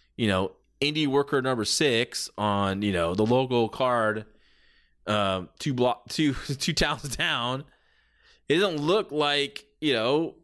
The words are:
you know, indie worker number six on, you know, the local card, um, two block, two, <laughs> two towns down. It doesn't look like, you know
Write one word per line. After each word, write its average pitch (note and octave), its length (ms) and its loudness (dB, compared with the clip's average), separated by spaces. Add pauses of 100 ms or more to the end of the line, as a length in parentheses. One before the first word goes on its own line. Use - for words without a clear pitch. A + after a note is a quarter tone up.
(160)
you A#2 120 0
know, F#2+ 240 2 (300)
indie D3+ 240 0
worker C#3 340 2
number B2+ 240 0
six B2 720 0
on, G2+ 460 0
you G#2 100 2
know, F2 220 0
the G#2+ 100 2
local B2 440 2
card, A2 580 0 (800)
um, G2 420 0 (100)
two D3 140 -4
block, B2 360 0
two, D3 260 0
<laughs> - 240 -8
two - 140 -4
towns D3 440 -4
down. C3+ 480 -2 (840)
It D3 100 4
doesn't F3+ 220 0
look F3 320 0
like, C#3+ 520 0 (160)
you D3 140 2
know C3 500 0